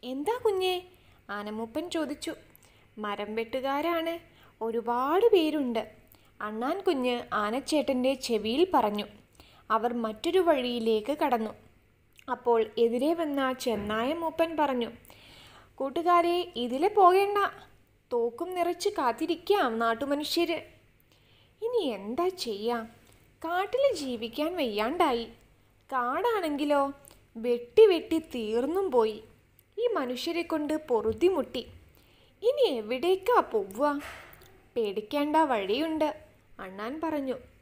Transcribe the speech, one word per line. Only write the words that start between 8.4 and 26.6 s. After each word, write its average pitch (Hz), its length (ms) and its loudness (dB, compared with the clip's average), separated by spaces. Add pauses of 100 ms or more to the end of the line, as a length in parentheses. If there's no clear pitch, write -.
പറഞ്ഞു. 208 300 2 (680)
അവർ 226 240 6
മറ്റൊരു 240 440 0
വഴിയിലേക്ക് 247 840 4
കടന്നു. 226 260 2 (800)
അപ്പോൾ 240 360 2 (120)
എതിരെ 240 360 2
വന്ന 277 380 -2
ചെന്നായ 220 600 -2
മൂപ്പൻ 330 480 -2
പറഞ്ഞു, 247 300 0 (840)
"കൂട്ടുകാരെ, 349 840 2
ഇതിലെ 247 320 0
പോകേണ്ട, 403 500 6 (720)
തോക്കും 240 420 -2
നിറച്ച് 349 340 -2
കാത്തിരിക്കാം 311 880 0
നാട്ടുമനുഷ്യര്." 285 1040 -2 (800)
ഇനി 453 240 0
എന്താ 233 420 -4
ചെയ്യാ? 226 580 -4 (580)
കാട്ടിൽ 403 520 0
ജീവിക്കാൻ 269 600 -6
വയ്യാണ്ടായി. 247 680 0 (680)
കാടാണെങ്കിലോ 294 1000 0 (440)